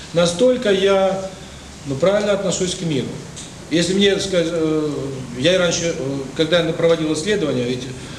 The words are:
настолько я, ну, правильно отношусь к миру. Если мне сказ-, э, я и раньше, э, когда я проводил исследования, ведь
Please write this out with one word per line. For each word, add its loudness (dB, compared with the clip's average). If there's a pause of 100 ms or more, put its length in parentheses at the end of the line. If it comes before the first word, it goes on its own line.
(140)
настолько 4
я, 2 (560)
ну, -4
правильно 2
отношусь -2
к -8
миру. -2 (600)
Если 2
мне 4
сказ-, 0
э, 0 (480)
я 4
и 4
раньше, 0
э, -4 (180)
когда 2
я 0
проводил 2
исследования, 0
ведь -4 (340)